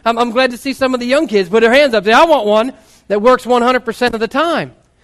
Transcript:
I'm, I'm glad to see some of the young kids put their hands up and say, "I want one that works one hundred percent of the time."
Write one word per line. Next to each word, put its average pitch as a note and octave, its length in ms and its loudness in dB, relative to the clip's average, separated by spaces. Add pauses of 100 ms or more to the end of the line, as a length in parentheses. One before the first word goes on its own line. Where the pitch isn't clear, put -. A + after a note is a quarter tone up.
I'm, A3+ 160 -2
I'm A#3+ 120 -2
glad B3 220 -2
to A#3+ 40 -14
see C4+ 160 -8
some B3+ 220 -2
of A#3+ 60 -4
the A#3+ 60 -8
young C#4 200 0
kids G3 240 -2
put A3 100 2
their A3+ 120 2
hands C#4 200 4
up G3+ 120 -2
and - 20 -2
say, A3+ 120 4
"I D#4+ 60 6
want C#4 220 0
one G#3+ 260 0 (360)
that G3+ 120 -2
works B3 240 2
one B3 180 0
hundred B3 220 0
percent A3+ 300 -4
of G#3+ 60 -6
the A3+ 80 -4
time." C4+ 460 -4 (300)